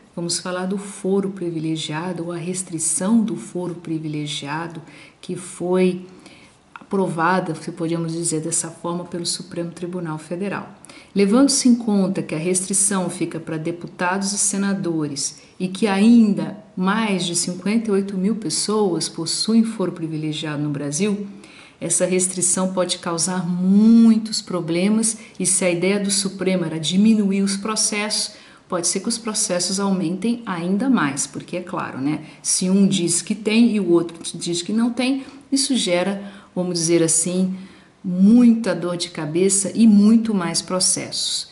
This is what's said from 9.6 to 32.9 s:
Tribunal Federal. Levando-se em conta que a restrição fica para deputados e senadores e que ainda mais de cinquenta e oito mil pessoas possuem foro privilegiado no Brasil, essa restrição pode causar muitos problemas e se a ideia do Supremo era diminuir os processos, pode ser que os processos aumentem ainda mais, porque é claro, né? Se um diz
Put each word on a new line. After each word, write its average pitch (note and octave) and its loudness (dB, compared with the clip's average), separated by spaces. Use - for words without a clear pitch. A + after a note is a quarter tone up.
Tribunal E3+ -8
Federal. F3 -8
Levando-se A3 6
em A#3+ 10
conta F#3+ 0
que E3 -6
a D3+ -4
restrição F#3 0
fica E3+ -6
para D#3+ -6
deputados F3+ -4
e G3+ -4
senadores E3 -2
e F#3 -2
que F#3+ -2
ainda G3+ 4
mais F#3+ 0
de E3+ -4
cinquenta G#3 -2
e - 2
oito G3 0
mil F#3+ 0
pessoas E3+ -2
possuem G#3+ 0
foro F#3 -2
privilegiado D#3 -6
no D3 -2
Brasil, D3 -2
essa E3+ 0
restrição F#3 0
pode F3+ -2
causar F3+ -4
muitos G#3+ 6
problemas F3+ 0
e F#3 -2
se - 0
a F3+ 4
ideia F#3 0
do G3 -2
Supremo F#3 -2
era D#3+ -4
diminuir G3 4
os G3 0
processos, G#3+ -4
pode F3+ -4
ser - -2
que G#3+ -6
os A3+ -2
processos F#3+ -4
aumentem F#3+ -2
ainda F#3+ -2
mais, D3+ 0
porque E3 -10
é F#3 -8
claro, B2 -8
né? D3 -2
Se - -2
um G3 6
diz E3+ 0